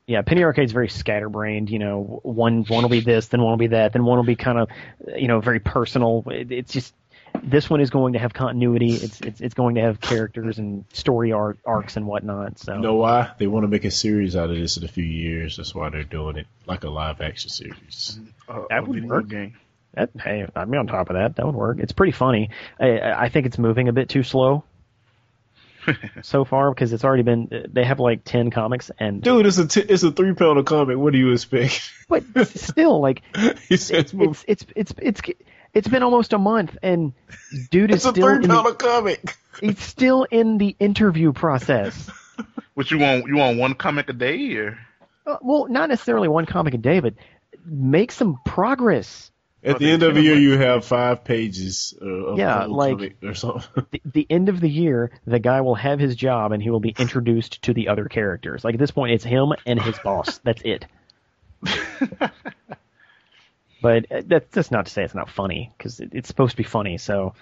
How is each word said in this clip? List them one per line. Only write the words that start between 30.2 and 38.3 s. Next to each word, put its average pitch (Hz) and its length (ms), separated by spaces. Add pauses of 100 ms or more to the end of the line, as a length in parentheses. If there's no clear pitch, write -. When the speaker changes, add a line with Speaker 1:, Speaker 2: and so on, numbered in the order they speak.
Speaker 2:
panel 151 280
comic. 139 360
What 143 140
do 131 60
you 127 120
expect? 123 600 (160)
Speaker 1:
But - 160 (140)
Speaker 2:
<laughs> 226 100
Speaker 1:
still, 302 540
like, 135 220 (440)
Speaker 2:
He 180 100
says - 220
Speaker 1:
it's, 143 140
Speaker 2:
move. 165 340
Speaker 1:
it's, - 180 (100)
it's, - 220
it's, 226 240
it's, - 0 (520)
it's 214 140
been 247 160
almost 240 300
a 214 40
month 202 460
and 170 300 (580)
dude 202 180
is 202 80
Speaker 2:
It's - 80
a - 60
Speaker 1:
still 185 160
in 269 160